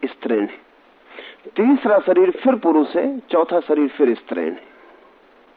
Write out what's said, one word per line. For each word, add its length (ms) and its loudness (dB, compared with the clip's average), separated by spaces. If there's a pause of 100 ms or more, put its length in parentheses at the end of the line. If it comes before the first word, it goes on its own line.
स्त्रीण 340 -4
है, 180 -6 (960)
तीसरा 420 2
शरीर 360 2
फिर 240 0
पुरुष 380 0
है, 220 -4 (120)
चौथा 300 0
शरीर 280 0
फिर 260 2
स्त्रीण 380 -8
है। 200 -18 (840)